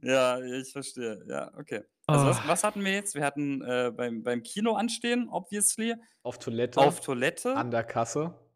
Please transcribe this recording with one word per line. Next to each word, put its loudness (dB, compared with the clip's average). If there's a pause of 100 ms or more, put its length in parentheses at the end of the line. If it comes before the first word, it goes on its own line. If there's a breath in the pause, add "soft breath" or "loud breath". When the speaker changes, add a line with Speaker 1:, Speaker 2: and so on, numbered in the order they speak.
Speaker 1:
Ja, 4
ich -6
verstehe. -8
Ja, -6
okay. -8 (240)
Also 6
Speaker 2:
Ah. 6
Speaker 1:
was, 0
was 2
hatten 0
wir 2
jetzt? -4
Wir -2
hatten, -2
äh, 0
beim, -4
beim -2
Kino 0
anstehen, -2
obviously. -2 (280 loud breath)
Speaker 3:
Auf -8
Toilette. 0
Speaker 1:
Auf 6
Toilette. 0
Speaker 3:
An -2
der 2
Kasse. -2 (220)